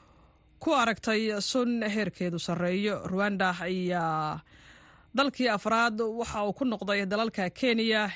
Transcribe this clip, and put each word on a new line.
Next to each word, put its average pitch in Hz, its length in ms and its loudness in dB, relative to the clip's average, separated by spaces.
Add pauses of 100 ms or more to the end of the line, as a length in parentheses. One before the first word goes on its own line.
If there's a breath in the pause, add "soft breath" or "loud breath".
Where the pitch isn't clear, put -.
(600 soft breath)
ku - 160 0
aragtay 226 440 2 (200)
sun 240 400 0
heerkeedu 196 560 -2
sarreeyo. 180 580 0 (140)
Rwanda 190 480 2
ayaa 170 840 -2 (720 loud breath)
dalkii 254 380 0
afraad 220 480 0
waxa 226 460 -4
uu 196 80 -2
ku - 100 -4
noqday 202 420 0
dalalka 208 440 -2
Kenya, 226 540 2 (120)